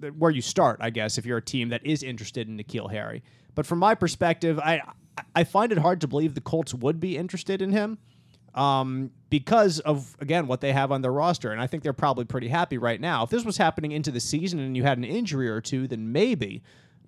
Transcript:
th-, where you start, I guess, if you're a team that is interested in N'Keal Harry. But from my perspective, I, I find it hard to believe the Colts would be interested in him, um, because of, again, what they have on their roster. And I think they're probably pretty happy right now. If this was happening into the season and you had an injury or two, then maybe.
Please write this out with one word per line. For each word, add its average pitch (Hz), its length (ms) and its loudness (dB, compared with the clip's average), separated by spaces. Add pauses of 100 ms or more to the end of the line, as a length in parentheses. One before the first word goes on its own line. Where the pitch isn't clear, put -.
th-, 147 140 -10
where 160 160 4
you 131 120 2
start, 139 380 2
I 117 100 -2
guess, 110 260 -2
if 113 100 -6
you're 120 120 0
a 113 40 -2
team 120 280 -2
that 117 160 -4
is 147 160 0
interested 113 460 -8
in 110 100 -10
N'Keal 104 320 -8
Harry. 110 320 -8 (340)
But 151 100 -2
from 170 120 -2
my 208 160 6
perspective, 165 640 0
I, 151 240 0 (520)
I 170 100 4
find 220 280 2
it 180 60 2
hard 170 240 4
to 143 60 0
believe 151 260 0
the 127 60 -6
Colts - 340 -2
would 139 260 0
be 175 160 -4
interested 185 460 -4
in 190 80 0
him, 214 280 0 (560)
um, 131 560 2 (200)
because 165 500 4
of, 143 400 -2
again, 151 260 0
what 127 140 0
they 139 120 0
have 139 200 2
on 135 100 0
their 127 100 0
roster. 143 400 0
And 110 80 -4
I 127 60 -2
think 151 160 -6
they're 143 100 0
probably 127 320 0
pretty 120 240 -4
happy 156 300 -2
right 113 220 0
now. 143 240 0
If 120 60 -4
this 233 140 0
was 214 120 -4
happening 160 360 2
into 147 180 -2
the 120 100 -4
season 165 400 -2
and 131 160 -4
you 123 60 0
had 135 160 4
an 123 60 -4
injury 143 440 -2
or 110 120 -2
two, 131 280 -4
then 113 240 -6
maybe. 135 500 0 (460)